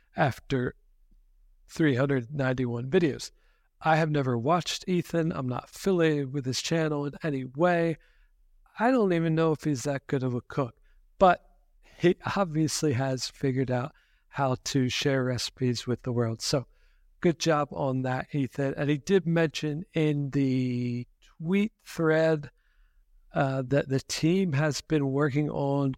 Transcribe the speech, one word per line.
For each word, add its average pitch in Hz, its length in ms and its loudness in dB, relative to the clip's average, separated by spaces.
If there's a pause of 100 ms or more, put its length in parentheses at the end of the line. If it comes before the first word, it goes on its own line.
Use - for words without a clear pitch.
(160)
after 127 600 -2 (920)
three 151 280 2
hundred 131 360 0
ninety-one 131 580 -2
videos. 143 420 0 (500)
I 160 140 4
have 156 160 2
never 131 260 0
watched 156 500 -2
Ethan. 165 440 0
I'm 131 180 -6
not 123 160 -6
affiliated 156 680 0
with 143 120 -4
his 127 160 -4
channel 156 440 -2
in 143 80 -6 (100)
any 135 220 -4
way. 165 520 0 (800)
I 233 120 4
don't 214 220 2
even 165 220 2
know 160 160 2
if 147 120 -2
he's 143 200 -2
that 147 240 -6
good 131 160 0
of 127 120 -2
a 120 60 -4
cook, - 340 -6 (420)
but 180 240 6 (560)
he 175 180 4 (200)
obviously 156 580 0
has 131 340 -2
figured 131 420 -2
out 127 240 -4 (360)
how 131 340 -2
to 131 260 0
share 135 360 0
recipes 123 600 -4
with 120 180 -2
the 127 80 -6
world. 113 300 -2
So 131 240 -2 (540)
good 170 180 2
job 147 340 0
on 131 320 -2
that, 131 280 -4
Ethan. 139 460 -2
And 143 120 0
he 151 80 2
did 180 300 0
mention 165 560 -2 (100)
in 147 360 0
the 127 760 -2 (320)
tweet 196 360 0 (120)
thread, 160 640 2 (840)
uh, 135 340 0
that 139 220 0
the 135 100 0
team 175 540 0
has 147 280 0
been 143 300 0
working 147 380 0
on 139 480 0